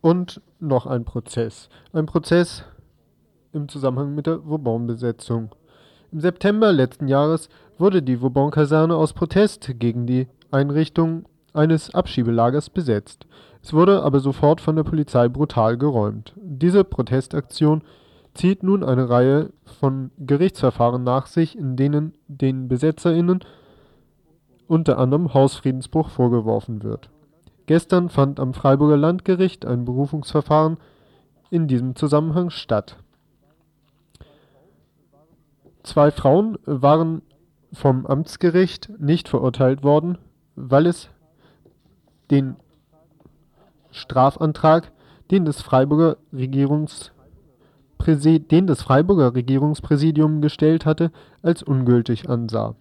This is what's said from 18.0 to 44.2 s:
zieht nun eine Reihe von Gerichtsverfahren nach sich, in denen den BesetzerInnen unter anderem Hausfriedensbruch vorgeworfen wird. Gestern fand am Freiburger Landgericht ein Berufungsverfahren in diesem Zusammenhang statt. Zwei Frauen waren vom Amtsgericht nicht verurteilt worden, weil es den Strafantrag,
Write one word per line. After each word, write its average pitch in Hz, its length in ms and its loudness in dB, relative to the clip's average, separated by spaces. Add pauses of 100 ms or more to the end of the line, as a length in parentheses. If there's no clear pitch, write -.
zieht 190 280 -2
nun 190 220 0
eine 127 260 0
Reihe 131 440 2 (100)
von 135 540 -4
Gerichtsverfahren 127 880 0
nach 127 220 -2
sich, 165 300 -2
in 131 200 -6
denen 147 360 -2 (140)
den 131 400 -4
BesetzerInnen 160 720 0 (1300)
unter 165 300 0
anderem 135 360 0
Hausfriedensbruch 135 760 0
vorgeworfen 110 720 -2
wird. - 260 -10 (560)
Gestern 175 440 0
fand 139 320 0
am 127 120 -4
Freiburger 143 440 4
Landgericht 175 680 -2
ein 120 200 -4
Berufungsverfahren 151 880 0 (720)
in 165 200 -2
diesem 127 260 -2
Zusammenhang 160 540 0
statt. - 480 -6 (2750)
Zwei 147 300 2
Frauen 196 540 2
waren 156 560 0 (500)
vom 131 340 0
Amtsgericht 170 960 -2
nicht 156 300 -2
verurteilt 131 520 0
worden, 156 360 2 (400)
weil 135 300 2
es - 220 -4 (1200)
den 135 260 0 (1300)
Strafantrag, 151 1000 0 (400)